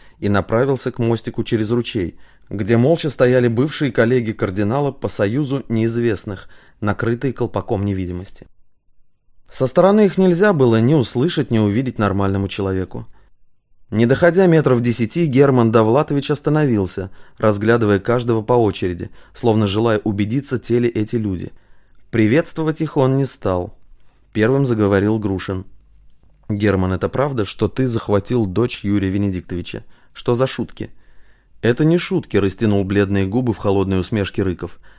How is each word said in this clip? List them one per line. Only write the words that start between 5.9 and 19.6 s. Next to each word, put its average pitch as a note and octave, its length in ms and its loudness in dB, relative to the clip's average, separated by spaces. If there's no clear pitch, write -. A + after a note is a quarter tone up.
накрытые A#2 540 -2
колпаком G#2 500 -4
невидимости. F#2 640 -6
Со - 180 -2
стороны G3+ 380 4
их F3 120 0
нельзя F#3 360 4
было B2 260 4
ни A#2+ 140 4
услышать, C#3 580 0
ни A2+ 80 2
увидеть A2 400 0
нормальному G2 480 0
человеку. F#2+ 600 -6
Не A2 160 2
доходя F3 420 4
метров D3 340 4
десяти, A#2+ 460 -2
Герман B2+ 440 4
Довлатович C3 600 2
остановился, B2 800 0
разглядывая G#2+ 640 2
каждого A#2 420 0
по G#2+ 100 -2
очереди, F#2+ 600 0
словно A2 340 2